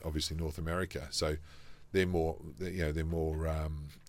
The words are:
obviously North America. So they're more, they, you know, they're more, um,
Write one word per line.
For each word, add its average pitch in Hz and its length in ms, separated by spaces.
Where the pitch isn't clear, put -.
obviously 78 340
North 80 200
America. 82 540
So 78 260
they're 92 160
more, 82 300
they, 90 120
you 92 140
know, 76 60
they're 80 140
more, 80 420
um, 78 420